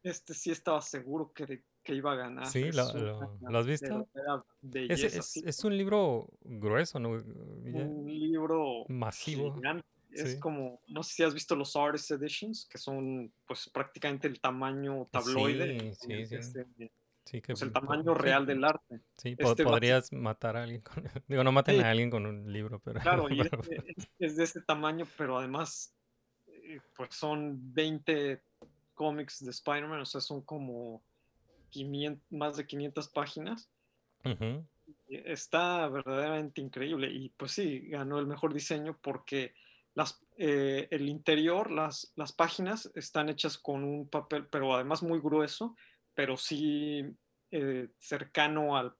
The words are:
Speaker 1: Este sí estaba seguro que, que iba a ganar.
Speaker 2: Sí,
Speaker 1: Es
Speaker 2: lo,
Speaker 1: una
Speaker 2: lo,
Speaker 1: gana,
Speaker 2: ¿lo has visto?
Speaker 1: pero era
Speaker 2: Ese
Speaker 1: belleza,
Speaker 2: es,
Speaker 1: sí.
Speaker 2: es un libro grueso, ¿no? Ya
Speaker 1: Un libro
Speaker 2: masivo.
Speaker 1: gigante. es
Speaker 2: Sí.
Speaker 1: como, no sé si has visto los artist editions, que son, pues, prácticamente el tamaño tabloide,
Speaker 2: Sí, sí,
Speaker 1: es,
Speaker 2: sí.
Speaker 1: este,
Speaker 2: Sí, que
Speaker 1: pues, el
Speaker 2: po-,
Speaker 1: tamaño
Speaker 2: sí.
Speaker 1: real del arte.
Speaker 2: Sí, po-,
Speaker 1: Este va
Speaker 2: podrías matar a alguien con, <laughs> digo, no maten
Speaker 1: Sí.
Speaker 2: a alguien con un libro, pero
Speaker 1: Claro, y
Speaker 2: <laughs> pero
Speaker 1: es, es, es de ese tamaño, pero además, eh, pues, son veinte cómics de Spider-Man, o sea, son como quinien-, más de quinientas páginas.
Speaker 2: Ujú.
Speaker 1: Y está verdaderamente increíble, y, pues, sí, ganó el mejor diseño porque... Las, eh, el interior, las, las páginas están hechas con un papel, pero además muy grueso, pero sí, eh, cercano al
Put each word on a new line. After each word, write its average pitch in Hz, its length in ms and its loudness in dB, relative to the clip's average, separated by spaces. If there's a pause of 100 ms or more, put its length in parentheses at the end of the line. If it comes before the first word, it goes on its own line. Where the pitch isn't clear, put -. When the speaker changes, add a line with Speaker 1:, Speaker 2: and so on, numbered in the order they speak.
Speaker 1:
Este 170 320 -8
sí - 160 -4
estaba 160 300 0
seguro 143 520 -6
que, 135 300 -10 (220)
que 143 100 -2
iba 139 180 0
a 135 40 0
ganar. 127 300 -6
Speaker 2:
Sí, 131 180 0
Speaker 1:
Es 160 100 -2
Speaker 2:
lo, 127 160 2
Speaker 1:
una 117 120 -2
Speaker 2:
lo, 107 160 -2
Speaker 1:
gana, 104 320 -8
Speaker 2:
¿lo 117 80 4
has 117 80 4
visto? 143 460 -2
Speaker 1:
pero 139 120 -8
era 143 120 0
Speaker 2:
Ese 131 520 -6
Speaker 1:
belleza, 170 300 2
Speaker 2:
es, - 80 -4
Speaker 1:
sí. - 180 -6
Speaker 2:
es 170 200 -4
un 202 120 2
libro 196 520 4 (140)
grueso, 117 560 2
¿no? 117 200 0
Ya 120 640 -8
Speaker 1:
Un 147 220 -6
libro 156 840 0
Speaker 2:
masivo. 135 680 -2
Speaker 1:
gigante. 147 320 -4 (240)
es 147 220 -4
Speaker 2:
Sí. 135 80 -6
Speaker 1:
como, 139 480 -4
no 151 140 -6
sé - 120 -8
si 170 80 2
has 151 120 4
visto 151 220 -2
los 139 200 -4
artist 147 360 0
editions, 151 580 -6
que - 80 -14
son, 131 540 -6 (140)
pues, - 220 -8
prácticamente 139 600 -4
el 127 120 -4
tamaño 135 720 -2
tabloide, 131 680 2
Speaker 2:
Sí, 110 140 -6
sí, 107 180 -10
Speaker 1:
es, 110 160 -4
Speaker 2:
sí. 117 80 -8
Speaker 1:
este, 123 300 -8 (580)
Speaker 2:
Sí, - 180 -8
que 127 100 -6
Speaker 1:
pues, - 100 -4
el 120 100 -4
Speaker 2:
po-, 127 80 2
Speaker 1:
tamaño 156 340 2
Speaker 2:
sí. - 80 2
Speaker 1:
real 135 240 6
del 135 180 2
arte. 147 360 0 (180)
Speaker 2:
Sí, 123 180 -6
po-, 120 140 6
Speaker 1:
Este 151 140 6
va 123 80 8
Speaker 2:
podrías 120 400 6
matar 117 440 -2
a 117 60 -2
alguien 117 180 -8
con, - 240 -10
<laughs> - 240 -10
digo, 135 160 4
no 131 80 8
maten 139 240 8
Speaker 1:
Sí. 190 60 10
Speaker 2:
a - 80 8
alguien 117 200 4
con 110 140 0
un 104 280 -6
libro, 107 280 -4
pero 110 200 -4
Speaker 1:
Claro, 170 280 4
y 139 100 2
Speaker 2:
<laughs> 120 140 2
pero 113 100 4
Speaker 1:
es, - 220 -6 (120)
es, - 120 -12 (100)
es 156 180 0
de 165 80 6
ese 165 180 -4
tamaño, 156 440 0 (120)
pero 131 200 0
además, 135 560 -6 (520)
eh, - 340 -16 (160)
pues, - 180 -8
son 151 440 -2 (160)
veinte 151 680 0 (520)
cómics 151 500 -4
de 127 60 -6
Spider-Man, 147 500 -4
o 131 60 -6
sea, 139 160 -6
son 143 200 -6
como 120 600 -10 (680)
quinien-, 143 500 -4 (100)
más 147 260 -2
de 143 100 -6
quinientas 143 420 -6
páginas. 156 600 -4 (560)
Speaker 2:
Ujú. 127 400 -2 (420)
Speaker 1:
Y 135 100 -12 (140)
está 170 580 0
verdaderamente 139 760 -2
increíble, 135 500 -4
y, 131 160 -8
pues, - 240 -8
sí, 151 360 0
ganó 143 300 -2
el 143 80 0
mejor 143 280 0
diseño 151 480 -2
porque... 131 520 -4 (400)
Las, 151 240 0 (200)
eh, 139 520 2
el 143 200 0
interior, 160 600 4
las, 156 460 -2
las - 160 -6
páginas 185 600 0
están 151 340 0
hechas 147 300 -2
con 139 260 -2
un 143 240 -4
papel, 147 380 -2
pero 135 280 2
además 139 280 2
muy 165 180 0
grueso, 151 560 2 (380)
pero 131 220 0
sí, 147 680 0 (480)
eh, 135 360 0 (100)
cercano 147 800 2
al 127 240 0